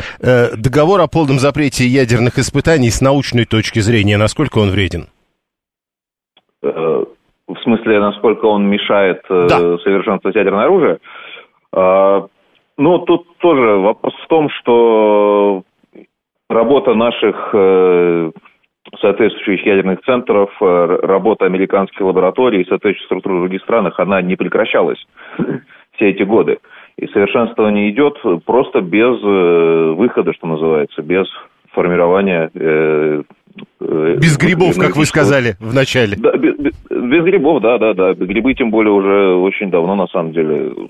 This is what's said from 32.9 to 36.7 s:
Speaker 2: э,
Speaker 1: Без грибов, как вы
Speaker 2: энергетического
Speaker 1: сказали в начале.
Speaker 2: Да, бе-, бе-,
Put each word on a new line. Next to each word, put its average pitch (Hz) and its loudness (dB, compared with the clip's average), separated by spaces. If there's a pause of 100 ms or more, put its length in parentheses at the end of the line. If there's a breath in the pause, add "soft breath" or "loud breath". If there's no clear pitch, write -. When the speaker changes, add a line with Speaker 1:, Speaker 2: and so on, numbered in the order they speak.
Speaker 2:
э, 80 -2
Speaker 1:
Без 156 2
грибов, 170 0
как - -8
вы 156 0
Speaker 2:
энергетического - -
Speaker 1:
сказали 135 0
в 110 -10
начале. 127 0
Speaker 2:
Да, - 2
бе-, - 0
бе-, 139 -2 (200)